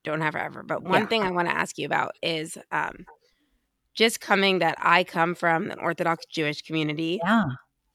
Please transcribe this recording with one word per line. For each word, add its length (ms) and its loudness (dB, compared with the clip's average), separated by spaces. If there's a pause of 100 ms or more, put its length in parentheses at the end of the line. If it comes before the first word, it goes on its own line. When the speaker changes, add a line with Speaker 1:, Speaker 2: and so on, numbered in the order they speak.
Speaker 1:
don't 160 -2
have 120 0
forever. 300 -8
But 200 -4
one 180 2
Speaker 2:
Yeah. 60 -4
Speaker 1:
thing 160 0
I 80 0
wanna 200 0
ask 260 -2
you 80 -6
about 380 -2
is, 340 -6 (140)
um, 340 -6 (880)
just 260 2
coming 400 4
that 180 2
I 280 4
come 300 2
from 360 2
an 80 -8
Orthodox 460 0
Jewish 380 -2
community. 600 -2
Speaker 2:
Yeah. 220 4 (500)